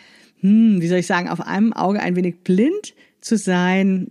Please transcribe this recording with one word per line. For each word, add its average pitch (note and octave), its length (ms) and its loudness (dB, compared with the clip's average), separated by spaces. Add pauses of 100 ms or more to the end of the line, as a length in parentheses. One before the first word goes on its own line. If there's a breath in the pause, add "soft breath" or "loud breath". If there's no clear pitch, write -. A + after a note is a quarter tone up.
(400 soft breath)
hm, G#3+ 400 4
wie E3 80 -2
soll F3+ 120 2
ich F3 60 -4
sagen, F3+ 220 -2
auf E3+ 180 -8
einem G3+ 280 0
Auge G3 260 -2
ein F3+ 160 -2
wenig F3+ 260 -4
blind C4 520 0 (260 soft breath)
zu - 160 -2
sein, F#3 720 0